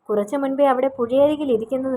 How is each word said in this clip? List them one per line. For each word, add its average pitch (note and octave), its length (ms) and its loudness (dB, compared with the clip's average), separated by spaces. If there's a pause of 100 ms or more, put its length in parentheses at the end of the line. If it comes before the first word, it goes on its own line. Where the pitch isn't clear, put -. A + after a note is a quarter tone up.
കുറച്ചു G#3 280 -2
മുൻപേ C4+ 280 0
അവിടെ C4 240 2
പുഴയരികിൽ C#4 640 0
ഇരിക്കുന്നത് B3+ 440 -2